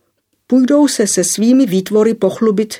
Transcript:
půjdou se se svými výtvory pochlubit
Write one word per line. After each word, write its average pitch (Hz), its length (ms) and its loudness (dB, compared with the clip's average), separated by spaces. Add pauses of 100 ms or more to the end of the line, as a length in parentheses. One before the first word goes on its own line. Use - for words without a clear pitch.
(480)
půjdou 269 400 2
se 240 200 -2
se 185 160 -2
svými 240 420 0
výtvory 202 480 0
pochlubit 220 680 -2